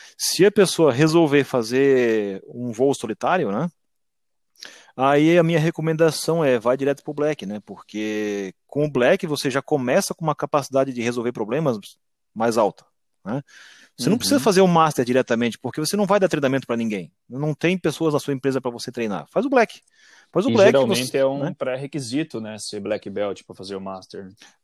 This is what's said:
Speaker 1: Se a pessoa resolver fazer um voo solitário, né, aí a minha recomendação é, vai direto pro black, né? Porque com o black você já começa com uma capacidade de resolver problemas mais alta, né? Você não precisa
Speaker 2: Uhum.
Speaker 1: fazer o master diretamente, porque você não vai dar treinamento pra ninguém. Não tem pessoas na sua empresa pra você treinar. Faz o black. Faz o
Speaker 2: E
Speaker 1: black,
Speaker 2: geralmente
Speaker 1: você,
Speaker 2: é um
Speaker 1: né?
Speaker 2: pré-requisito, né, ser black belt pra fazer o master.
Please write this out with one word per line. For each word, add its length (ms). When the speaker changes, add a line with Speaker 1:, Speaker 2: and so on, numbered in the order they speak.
Speaker 1:
Se 280
a 80
pessoa 400
resolver 520
fazer 1040
um 240
voo 240
solitário, 560
né, 200
aí 440
a 40
minha 160
recomendação 840
é, 140
vai 180
direto 260
pro 120
black, 320
né? 180
Porque 880
com 180
o 60
black 360
você 240
já 120
começa 520
com 100
uma 100
capacidade 580
de 80
resolver 320
problemas 460
mais 240
alta, 260
né? 180
Você 140
não 80
precisa 200
Speaker 2:
Uhum. 60
Speaker 1:
fazer 200
o 40
master 380
diretamente, 540
porque 200
você 200
não 80
vai 120
dar 80
treinamento 400
pra 120
ninguém. 340
Não 240
tem 240
pessoas 380
na 40
sua 140
empresa 260
pra 120
você 200
treinar. 400
Faz 140
o 60
black. 320
Faz 140
o 40
Speaker 2:
E 40
Speaker 1:
black, 180
Speaker 2:
geralmente 360
Speaker 1:
você, 100
Speaker 2:
é 80
um 140
Speaker 1:
né? 160
Speaker 2:
pré-requisito, 840
né, 180
ser 220
black 300
belt 360
pra 80
fazer 220
o 40
master. 520